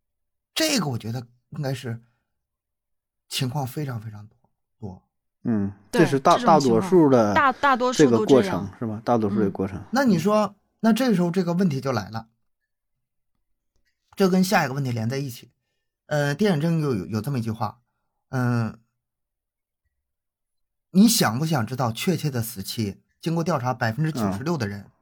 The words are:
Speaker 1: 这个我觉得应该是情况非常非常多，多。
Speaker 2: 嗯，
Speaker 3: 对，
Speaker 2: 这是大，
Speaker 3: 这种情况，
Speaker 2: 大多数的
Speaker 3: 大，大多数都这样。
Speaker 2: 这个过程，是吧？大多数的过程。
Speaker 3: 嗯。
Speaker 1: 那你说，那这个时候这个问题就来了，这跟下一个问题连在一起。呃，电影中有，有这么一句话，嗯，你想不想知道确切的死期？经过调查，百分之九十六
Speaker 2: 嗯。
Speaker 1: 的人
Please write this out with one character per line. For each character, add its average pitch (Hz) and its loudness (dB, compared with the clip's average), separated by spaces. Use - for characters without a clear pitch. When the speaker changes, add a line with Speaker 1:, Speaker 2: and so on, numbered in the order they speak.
Speaker 1:
这 302 0
个 156 -2
我 123 -4
觉 113 -8
得 123 -10
应 - -8
该 135 -4
是 117 -8
情 131 -6
况 139 -6
非 147 -8
常 120 -8
非 110 -12
常 104 -18
多， - -20
多。 95 -16
Speaker 2:
嗯， 101 -2
Speaker 3:
对， - 4
Speaker 2:
这 147 6
是 135 0
大， - 4
Speaker 3:
这 247 -4
种 160 6
情 135 2
况， 113 4
Speaker 2:
大 - -
多 - -4
数 165 6
的 110 4
Speaker 3:
大， 277 2
大 277 0
多 247 0
数 151 6
都 214 2
这 143 6
样。 - -
Speaker 2:
这 92 -6
个 92 -2
过 101 -6
程， - -12
是 120 -8
吧？ 110 -8
大 123 2
多 107 0
数 104 -2
的 101 2
过 95 -4
程。 95 -8
Speaker 3:
嗯。 - -16
Speaker 1:
那 262 2
你 196 4
说， 208 0
那 220 4
这 240 2
个 208 4
时 175 2
候 175 0
这 190 0
个 170 -2
问 180 0
题 135 -4
就 131 -4
来 101 -4
了， 110 -12
这 196 2
跟 185 2
下 185 2
一 - -2
个 127 -6
问 139 -4
题 127 -4
连 113 -4
在 135 -4
一 139 -6
起。 - -18
呃， 147 -2
电 208 2
影 147 -2
中 165 0
有， 143 0
有 107 -4
这 143 -6
么 131 -2
一 - -2
句 110 -6
话， 107 -6
嗯， 120 -2
你 196 6
想 131 0
不 160 -2
想 147 0
知 127 -8
道 123 -2
确 165 -2
切 156 -2
的 123 -2
死 95 -8
期？ 98 -6
经 165 -4
过 170 -2
调 160 0
查， 123 -2
百 117 -2
分 143 -2
之 156 -2
九 110 -2
十 104 -8
六 165 -2
Speaker 2:
嗯。 - -4
Speaker 1:
的 107 -4
人 101 -12